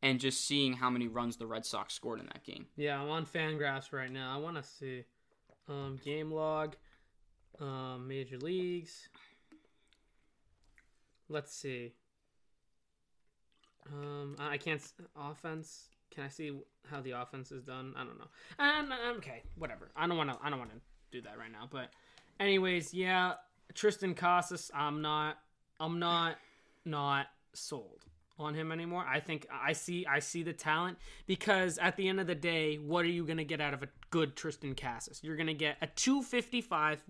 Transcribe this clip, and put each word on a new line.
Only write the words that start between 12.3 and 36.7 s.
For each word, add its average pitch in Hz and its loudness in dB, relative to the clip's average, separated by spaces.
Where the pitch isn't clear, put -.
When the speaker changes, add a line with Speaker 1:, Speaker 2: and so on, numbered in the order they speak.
Speaker 2:
Um, 143 -8
I, 147 -2
I 143 0
can't 151 0
s-, - -18
offense. 156 -8
Can 147 -10
I 139 -6
see 147 -8
how 143 -6
the 127 -6
offense 123 -8
is 131 -10
done? 131 -10
I 131 -6
don't 117 -12
know. - -16
And, 285 2
and, 240 -2
okay, - -12
whatever. 151 -8
I 160 2
don't 175 4
wanna, 143 0
I 147 -2
don't 139 -2
wanna 117 -12
do 123 -8
that 107 -14
right 113 -10
now. 113 -12
But 131 -8
anyways, 185 6
yeah. 185 4
Tristan 202 4
Casas, 175 4
I'm 147 2
not, 151 2
I'm 165 0
not, 170 4
not 143 2
sold - -10
on 151 -2
him 160 -2
anymore. 170 -2
I 135 2
think 156 -4
I 135 2
see, 175 -2
I 143 6
see 165 -2
the 160 -2
talent, 165 0
because 185 4
at 180 4
the 190 2
end 190 4
of 190 2
the 175 2
day, 156 2
what 156 2
are 170 4
you 170 2
gonna 160 0
get 156 -2
out 147 0
of 131 -4
a 139 -8
good 156 4
Tristan 147 -6
Casas? - -6
You're 156 -4
gonna 160 0
get 147 2
a 165 -2
two 269 4
fifty-five 185 2